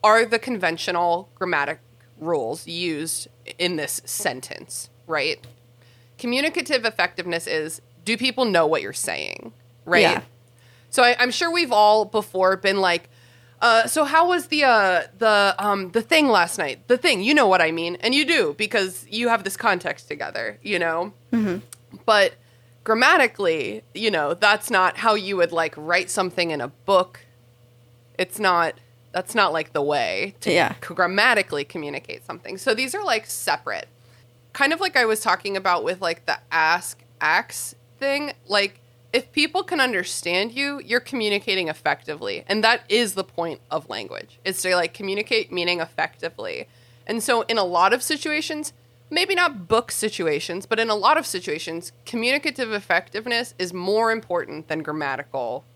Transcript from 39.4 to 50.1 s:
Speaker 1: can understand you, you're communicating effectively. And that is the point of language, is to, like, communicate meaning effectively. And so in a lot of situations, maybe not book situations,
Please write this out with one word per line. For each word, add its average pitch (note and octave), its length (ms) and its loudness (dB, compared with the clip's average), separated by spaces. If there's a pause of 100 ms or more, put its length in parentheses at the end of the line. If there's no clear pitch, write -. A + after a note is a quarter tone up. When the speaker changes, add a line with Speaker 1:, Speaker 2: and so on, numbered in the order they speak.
Speaker 1:
can E4 160 -2
understand G3 720 -2
you, C#4 320 -4
you're A#3+ 160 0
communicating G3+ 640 -2
effectively. D#3 840 -4
And G#3+ 140 0
that A#3 260 4
is A3+ 260 2
the F#3+ 100 -4
point E3 440 -6
of D#3 220 -6
language, G2 540 -12
is F#3 180 -4
to, F#3 140 2
like, E3+ 180 0
communicate G#3 580 -4
meaning F3 280 -2
effectively. D#3 880 -8 (400)
And A3+ 120 -4
so A#3 220 0
in A3+ 160 -2
a G3 60 2
lot F3 280 4
of B3 120 -2
situations, D4+ 680 -4 (400)
maybe F#4 220 0
not G#3 320 0
book A3+ 240 2
situations, F3 760 -4